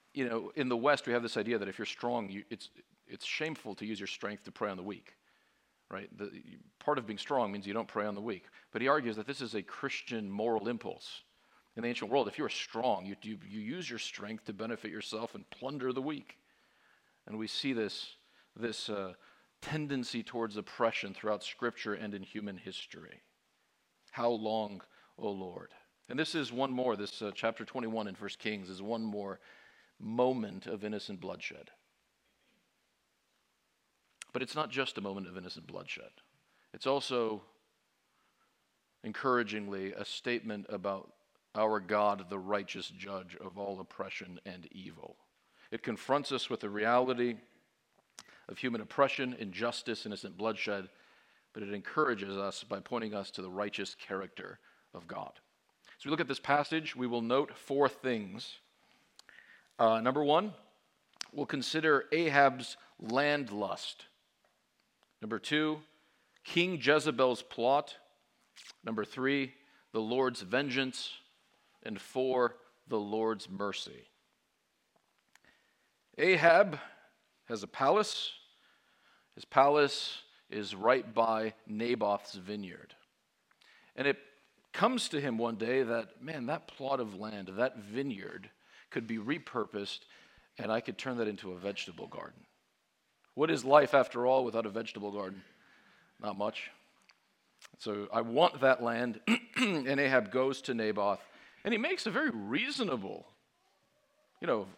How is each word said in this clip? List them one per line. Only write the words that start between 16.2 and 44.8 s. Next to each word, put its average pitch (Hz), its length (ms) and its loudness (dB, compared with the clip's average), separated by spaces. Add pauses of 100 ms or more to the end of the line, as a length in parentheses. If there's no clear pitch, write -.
And 107 100 -10
we 110 120 -6
see 139 240 -2
this, 110 420 -2 (400)
this, 110 340 -6
uh, 98 260 -4 (460)
tendency 139 640 -4
towards 113 340 -4
oppression 107 560 0
throughout 104 300 -2
Scripture - 520 -4
and 104 200 -6
in 95 80 -8
human 104 340 -8
history. - 640 -14 (880)
How 120 160 2
long, 110 540 0 (360)
O 110 100 -4
Lord? 95 420 -8 (380)
And 123 80 -6
this 156 200 -2
is 127 160 -2
one 135 180 0
more, 127 240 0
this, 101 260 -8
uh, 104 140 -6
chapter 113 300 -2
twenty-one 113 420 -4
in 95 80 -8
First 98 240 -10
Kings 101 320 -6
is 95 100 -10
one 113 220 -4
more 101 380 -6 (580)
moment 113 680 -2
of 104 180 -6
innocent 104 360 -6
bloodshed. - 520 -10 (2500)
But 127 100 -2
it's 127 120 -8
not 151 160 -2
just 131 260 -2
a 110 40 -4
moment 98 260 -4
of 90 100 -12
innocent 90 300 -12
bloodshed. - 460 -12 (600)
It's - 140 -8
also, 120 560 0 (1600)
encouragingly, 104 920 -2
a 104 120 -8
statement 107 640 -4
about 98 420 -6 (460)
our 107 220 4
God, 101 500 2
the 98 100 -4
righteous 98 500 -4
judge 92 480 -10
of 92 200 -12
all 101 220 -6
oppression 92 640 -10
and 90 280 -14
evil. 85 420 -16 (560)